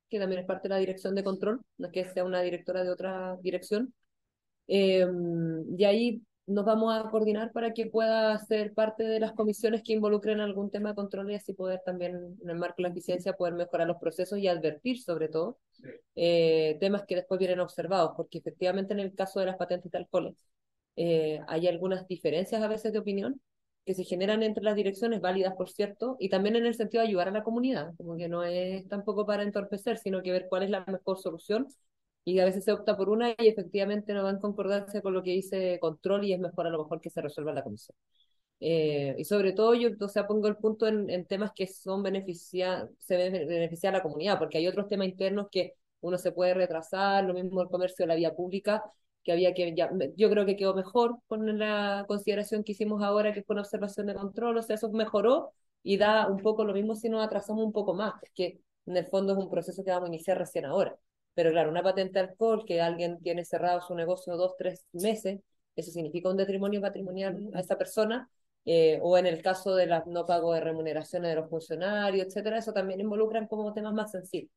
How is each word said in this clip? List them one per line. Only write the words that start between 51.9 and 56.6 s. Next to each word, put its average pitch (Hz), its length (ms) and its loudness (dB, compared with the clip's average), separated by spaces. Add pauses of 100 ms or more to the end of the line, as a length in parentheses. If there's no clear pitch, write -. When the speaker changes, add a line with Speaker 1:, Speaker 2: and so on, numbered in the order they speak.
Speaker 1:
consideración 208 560 -2
que 208 100 -6
hicimos 208 300 -2
ahora, 208 300 4
que 208 100 -8
fue 220 120 -2
una 202 80 -2
observación 202 440 -4
de 202 80 -2
control, 226 420 -2
o 226 60 -2
sea, 226 120 -2
eso 214 160 -2
mejoró 220 640 2 (300)
y 196 140 2
da 208 300 6
un 196 140 0
poco 214 220 2